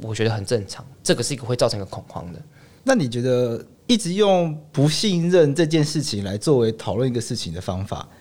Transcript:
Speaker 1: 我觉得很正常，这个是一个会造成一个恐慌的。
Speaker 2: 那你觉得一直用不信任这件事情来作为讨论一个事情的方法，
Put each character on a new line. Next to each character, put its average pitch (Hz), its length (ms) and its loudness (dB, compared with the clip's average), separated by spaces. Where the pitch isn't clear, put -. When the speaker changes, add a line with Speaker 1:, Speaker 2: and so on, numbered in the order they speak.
Speaker 1:
我 110 120 -6
觉 110 100 0
得 113 60 2
很 107 140 -4
正 110 240 0
常， - 160 -14
这 170 120 2
个 123 80 -2
是 131 100 -4
一 131 60 -6
个 - 80 -14
会 123 100 -2
造 127 100 4
成 110 140 -2
一 - 20 -6
个 95 40 -10
恐 - 200 -14
慌 - 280 -12
的。 - 40 -16
Speaker 2:
那 269 100 2
你 156 140 2
觉 120 140 -4
得 123 420 0
一 240 100 4
直 175 160 -2
用 185 420 2
不 143 200 2
信 175 400 0
任 156 240 6
这 170 100 2
件 156 180 4
事 147 200 -2
情 101 200 -4
来 98 140 -4
作 135 220 2
为 113 140 4
讨 101 240 -4
论 131 120 0
一 123 60 -2
个 120 40 -2
事 - 160 -6
情 - 160 -6
的 80 80 -8
方 92 240 -4
法， - 240 -8